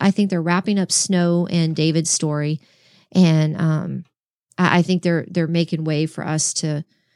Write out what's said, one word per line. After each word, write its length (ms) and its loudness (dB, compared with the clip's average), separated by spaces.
I 100 2
think 200 0
they're 100 -2
wrapping 380 0
up 140 -2
Snow 580 2
and 260 0
David's 340 0
story, 500 -2
and, 500 4
um, 440 -2
I, 200 4
I 40 4
think 200 0
they're, 280 0
they're 160 -2
making 380 -2
way 220 0
for 200 -8
us 280 -2
to, 300 -4